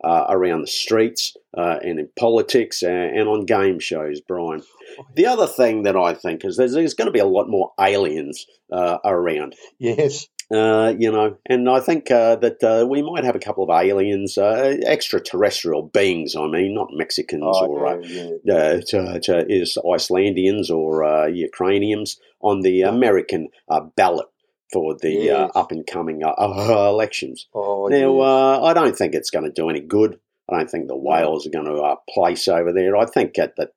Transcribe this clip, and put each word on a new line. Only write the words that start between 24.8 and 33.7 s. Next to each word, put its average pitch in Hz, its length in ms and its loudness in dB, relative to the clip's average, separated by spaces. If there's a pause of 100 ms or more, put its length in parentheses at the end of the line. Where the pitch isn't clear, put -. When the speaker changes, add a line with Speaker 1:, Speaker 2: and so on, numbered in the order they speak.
Speaker 1:
the, 80 220 -2
uh, - 60 0
Speaker 2:
Yes. 76 320 0
Speaker 1:
up-and-coming, 82 680 -4
uh, 78 60 0
<laughs> - 80 -4
uh, 101 520 2
elections. 104 640 -4
Speaker 2:
Oh, 101 340 -2
Speaker 1:
Now, 135 300 4
Speaker 2:
yes. 135 80 4
Speaker 1:
uh, 135 380 4
I 165 100 4
don't 156 240 2
think 82 180 -2
it's - 140 -4
gonna 76 220 -4
do 82 180 -2
any 76 120 -4
good. 101 380 0 (300)
I 90 80 -2
don't 80 120 -4
think 82 180 -6
the 65 80 -8
Speaker 2:
No. 67 60 -8
Speaker 1:
whales 78 440 0
are 78 60 -12
gonna, 76 240 -4
uh, 73 200 0 (140)
place 87 380 0
over 85 240 0
there. 95 240 2
I 101 100 4
think - 300 -2
that, 85 220 -2
that - 200 -6